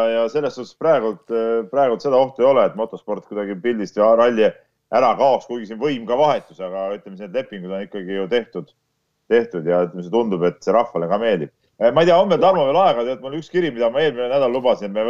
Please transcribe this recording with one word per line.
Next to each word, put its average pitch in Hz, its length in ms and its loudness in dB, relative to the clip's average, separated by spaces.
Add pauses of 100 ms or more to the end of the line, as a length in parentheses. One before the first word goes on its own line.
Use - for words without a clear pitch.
(120)
ja 113 180 0
selles 139 280 -4
suhtes 123 200 -14
praegult, 117 540 0
äh, 113 300 0 (100)
praegult 131 320 0
seda 131 160 2
ohtu 131 240 0
ei 135 60 6
ole, 123 180 4
et 80 80 -10
motosport 104 500 -8
kuidagi 101 380 -8
pildist 113 340 -4
ja 107 120 4 (100)
ralli 117 240 4 (480)
ära 120 240 4
kaoks, 123 320 2
kuigi 117 220 -10
siin 110 100 -12
võim 131 260 -4
ka 120 140 -2
vahetus, 143 400 0
aga 95 380 -6
ütleme, 98 240 -18
need 98 180 -10
lepingud 95 320 -10
on 98 140 -8
ikkagi 98 340 -8
ju 95 140 -4
tehtud, 110 400 -6 (580)
tehtud 92 400 0
ja 90 140 2
ütleme, 87 180 -8
see 87 80 -14
tundub, 104 380 0
et - 100 -6
see 95 160 0
rahvale 95 320 -2
ka 101 160 -2
meeldib. 92 300 -2 (260)
Äh, 117 160 2
ma 160 80 4
ei 175 80 4
tea, 170 80 6
on 202 80 2
meil, 170 160 2
Tarmo, 175 240 4
veel 156 160 2
aega, 120 240 2
tead, 127 160 -8
mul 139 160 -10
üks 156 160 -12
kiri, 170 160 0
mida 117 160 0
ma 131 160 0
eelmine 123 320 -2
nädal 131 160 2
lubasin, 120 400 0
et 101 80 -8
me 110 100 -2